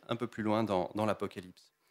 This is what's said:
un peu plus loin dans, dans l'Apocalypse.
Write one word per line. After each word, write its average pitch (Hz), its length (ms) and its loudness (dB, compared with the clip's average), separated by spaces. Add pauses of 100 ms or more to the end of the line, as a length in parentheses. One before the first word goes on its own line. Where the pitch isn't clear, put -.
un 120 60 0
peu 117 140 -2
plus 110 160 -4
loin 107 180 4
dans, 98 320 2
dans 110 120 2
l'Apocalypse. 95 680 -6 (180)